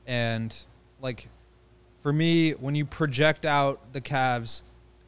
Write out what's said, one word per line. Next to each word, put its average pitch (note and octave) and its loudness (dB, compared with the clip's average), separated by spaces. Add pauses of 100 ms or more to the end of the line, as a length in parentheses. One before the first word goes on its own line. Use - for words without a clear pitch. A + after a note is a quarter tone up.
And, A2+ -2 (460)
like, B2+ -8 (720)
for C#3+ 0
me, E3 4
when C3+ -4
you D3 0
project D3+ 0
out C#3 0
the C3+ -8
Cavs, B2+ -2 (440)